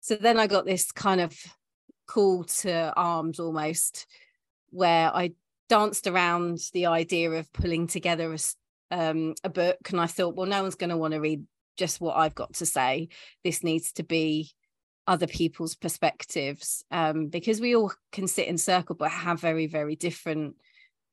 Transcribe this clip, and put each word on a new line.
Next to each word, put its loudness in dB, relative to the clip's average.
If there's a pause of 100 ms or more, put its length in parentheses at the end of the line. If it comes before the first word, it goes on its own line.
So -2
then 6
I 4
got 2
this 0
kind 2
of -4 (680)
call 4 (200)
to 0
arms -2
almost, -4 (640)
where 4
I 0 (340)
danced 2
around 2 (140)
the 0
idea 2
of -4
pulling 0
together -2
a -6
s-, -4 (340)
um, 0
a -4
book. 2 (120)
And 0
I 2
thought, -2
"Well, -4
no 2
one's -4
gonna -2
wanna -2
read -2 (300)
just -2
what -2
I've 2
got -8
to -6
say. 0 (360)
This -2
needs 0
to -6
be 0 (560)
other 2
people's -4
perspectives," -4
um, 0
because -2
we 4
all 2 (180)
can -6
sit -2
in -2
circle, 0
but -2
have -2
very, 0
very -4
different -4 (560)